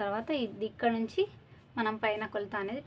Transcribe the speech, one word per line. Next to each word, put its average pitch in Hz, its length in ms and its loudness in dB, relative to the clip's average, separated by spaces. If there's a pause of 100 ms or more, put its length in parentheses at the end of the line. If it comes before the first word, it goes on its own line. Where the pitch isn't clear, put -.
తర్వాత 208 280 0 (140)
ఇది 202 280 -4
ఇక్కడ - 260 4
నుంచి 226 240 2 (560)
మనం 220 160 2 (100)
పైన 214 300 2
కొలత 202 200 -2 (100)
అనేది 240 220 -4